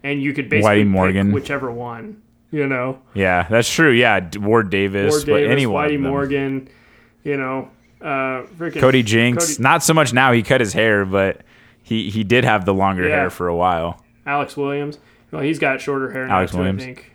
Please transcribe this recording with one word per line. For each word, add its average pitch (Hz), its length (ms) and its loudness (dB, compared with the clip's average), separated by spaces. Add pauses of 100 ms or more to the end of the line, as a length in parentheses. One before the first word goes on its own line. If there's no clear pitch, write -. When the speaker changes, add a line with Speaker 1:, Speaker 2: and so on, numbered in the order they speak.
Speaker 1:
and 143 180 -4
you 139 120 -2
could - 140 -6
basically 104 280 4
Speaker 2:
Whitey 104 80 6
Speaker 1:
pick 101 60 4
Speaker 2:
Morgan. 95 420 2
Speaker 1:
whichever 135 400 -4
one, 117 500 -12 (300)
you 147 160 -2
know? 131 340 -4 (140)
Speaker 2:
Yeah, 90 340 0
that's 113 240 2
true. 160 180 4
Yeah, 117 280 4
D-, 90 180 -8
Ward 104 320 2
Davis, 98 420 0
Speaker 1:
Ward - 140 -2
Speaker 2:
but - 120 0
Speaker 1:
Davis, - 140 2
Speaker 2:
any 135 140 2
one 147 240 0
Speaker 1:
Whitey 151 60 0
Speaker 2:
of 139 80 -2
them. 135 80 -2
Speaker 1:
Morgan, 139 580 -4 (540)
you 147 140 -4
know, 131 320 -6 (320)
uh, 131 420 -6 (140)
frickin' 165 220 -8
Speaker 2:
Cody 131 220 6
Jinks. 117 560 2
Speaker 1:
Cody 117 60 -4
Speaker 2:
Not 156 200 4
so 160 120 4
much 135 180 2
now. 127 180 4
He 117 120 4
cut 131 180 2
his 107 120 -2
hair, 110 320 2
but 98 360 0 (400)
he, 110 300 -6
he 110 120 -2
did 117 220 2
have 107 200 2
the 98 100 2
longer 95 340 0
Speaker 1:
Yeah. - 60 0
Speaker 2:
hair 90 160 -2
for 90 160 -6
a 85 80 -2
while. 85 480 -2 (240)
Speaker 1:
Alex 143 280 -4
Williams. 143 440 -6 (320)
Well, 156 100 -10
he's 151 160 -2
got 135 240 -2
shorter 135 300 -6
hair 131 160 -8
now, 98 100 0
Speaker 2:
Alex 90 140 -2
Speaker 1:
too, 90 80 -4
Speaker 2:
Williams. 95 240 -4
Speaker 1:
I - 20 -12
think. 127 300 -18